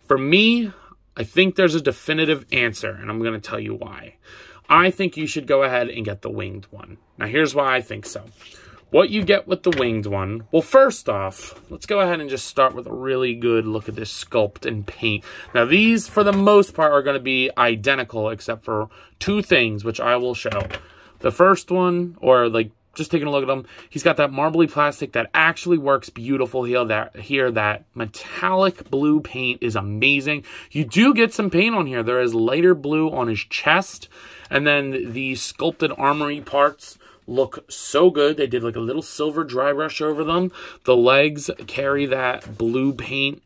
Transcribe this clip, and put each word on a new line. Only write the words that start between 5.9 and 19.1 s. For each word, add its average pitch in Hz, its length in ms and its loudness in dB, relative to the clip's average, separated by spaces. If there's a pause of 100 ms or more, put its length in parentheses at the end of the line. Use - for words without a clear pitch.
get 101 180 -8
the 113 80 -10
winged 98 420 -10
one. 101 260 -20 (200)
Now, 107 100 -2
here's 139 260 0
why 135 220 2
I 123 60 0
think 104 240 -12
so. 101 180 -12 (680)
What 190 200 6
you 208 140 -2
get 196 240 2
with 185 160 -4
the 180 140 2
winged 113 280 -2
one, 101 460 -6
well, 160 100 4
first 269 460 4
off, - 480 -6 (140)
let's - 160 -16
go 202 160 0
ahead 175 180 0
and 143 100 -10
just 131 160 -8
start - 300 2
with 123 120 -10
a - 60 -10
really 127 420 -2
good 117 300 0
look 110 220 -6
at 113 80 -10
this 110 160 -10
sculpt - 540 -2
and 107 200 -6
paint. 107 380 -4 (300)
Now, 117 120 4
these, 214 420 2
for 208 180 2
the 202 80 4
most 202 400 6
part, 156 180 2
are 143 100 4
gonna 139 180 -2
be 131 380 0
identical 117 720 0
except 113 360 -8
for 110 240 -4 (300)